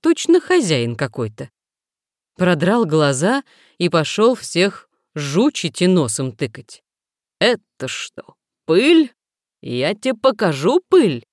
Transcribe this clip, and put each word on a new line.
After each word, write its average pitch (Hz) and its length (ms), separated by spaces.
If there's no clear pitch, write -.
Точно 330 400
хозяин 156 540
какой-то. 120 560
Продрал 180 480
глаза 156 580
и 175 100
пошел 202 480
всех - 520
жучить 156 680
и 180 60
носом 139 420
тыкать. - 540
"Это 208 480
что, - 480
пыль? 269 460
Я 127 340
тебе 254 200
покажу 214 760
пыль! 196 440